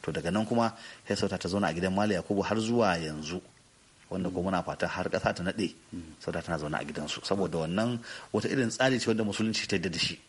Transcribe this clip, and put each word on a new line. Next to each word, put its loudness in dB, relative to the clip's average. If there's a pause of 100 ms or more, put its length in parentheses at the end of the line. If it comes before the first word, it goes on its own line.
To -4
daga -2
nan 2
kuma 2 (320)
sai 2
sauta 0
ta -4
zauna 2
a 0
gidan 0
Malam 4
Yakubu 2
har 2
zuwa 4
yanzu. -6 (720)
Wanda -2
ko -2
muna 2
fatan -2
har -4
ƙasa 0
ta -4
naɗe, -2 (460)
sauta -4
tana -2
zaune -2
a -2
gidansu. -6
Saboda 0
wannan 0 (340)
wata 2
irin 2
tsari 4
ce 0
wanda 4
musulunci 0
ta 0
yadda 0
da -4
shi. -2